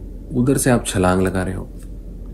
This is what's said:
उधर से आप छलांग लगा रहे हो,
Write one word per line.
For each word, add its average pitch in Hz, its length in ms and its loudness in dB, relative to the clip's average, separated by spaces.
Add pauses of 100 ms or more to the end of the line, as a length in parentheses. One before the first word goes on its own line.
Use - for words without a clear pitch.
(360)
उधर 127 220 4
से 131 120 2
आप 120 160 4
छलांग 92 360 4
लगा 92 220 2
रहे 90 120 -2
हो, 85 120 -6 (680)